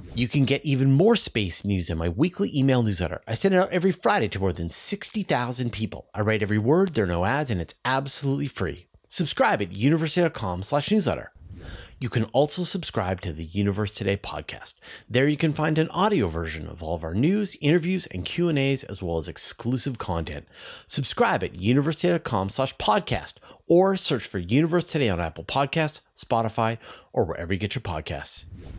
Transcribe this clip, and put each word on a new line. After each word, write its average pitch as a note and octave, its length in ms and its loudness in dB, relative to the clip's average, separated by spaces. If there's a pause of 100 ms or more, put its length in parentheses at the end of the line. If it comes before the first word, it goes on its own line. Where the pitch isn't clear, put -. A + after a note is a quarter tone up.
(160)
You A#2 120 0
can C#3 180 2
get C#3 200 0
even C3+ 260 4
more G3 240 6
space - 480 0
news F#2 280 0
in E2 60 -2
my E2+ 120 0
weekly A#2 480 0
email C3 240 4
newsletter. F2 460 0
I A#2 80 -2
send F#3+ 180 2
it F3+ 60 6
out F#3+ 120 2
every F3+ 200 2
Friday G3 380 0
to G2 100 -6
more F#2 140 2
than E2 160 -4
sixty - 520 0
thousand B2 500 -2
people. - 440 -6
I G#2+ 60 -2
write G#2+ 200 2
every G#2+ 160 2
word, D3+ 380 2
there A2 80 2
are F2+ 40 2
no F2 180 0
ads, C3+ 260 0
and F2+ 100 0
it's - 220 -8
absolutely C#3 640 -2
free. D#2 400 -6 (200)
Subscribe F#3 540 2
at F#2 120 -4
university D3+ 480 2
dot E3 120 2
com F#2 300 -4
slash C#3+ 280 0
newsletter. D3+ 420 0 (640)
You A#2 120 -6
can A2+ 160 2
also D3+ 380 2
subscribe F#2+ 580 -2
to F2+ 100 -4
the D#2 140 -8
Universe G2+ 480 -2
Today G2 240 0
podcast. - 560 -10 (360)
There C3 200 4
you D3 80 0
can D#3 160 2
find D#3 240 0
an D#3+ 140 2
audio F3+ 360 2
version D#2+ 400 -4
of D#2 160 -12
all D#2+ 100 -2
of E2 120 -4
our E2 80 -4
news, F#3 480 2
interviews, E3+ 460 2
and - 180 -6
Q E3+ 240 0
and D3 100 2
A's, C3+ 240 0
as - 180 -10
well E2+ 160 -2
as D#2+ 120 -4
exclusive B2 680 -2
content. D#2+ 480 -4 (400)
Subscribe E3+ 560 2
at F#2 120 -4
universetoday C#3 560 2
dot E3+ 160 0
com G2 240 -2
slash - 260 -2
podcast - 600 0 (300)
or F#3+ 300 6
search C#3 320 0
for G2+ 120 -4
Universe D3+ 440 2
Today B2 260 0
on F2 120 0
Apple D#2+ 240 -6
Podcasts, D3 560 0 (160)
Spotify, A2+ 600 0 (360)
or - 120 2
wherever E2 280 -4
you F#2 60 0
get G#2 160 -2
your A#2+ 60 -4
podcasts. D#2+ 640 -6 (360)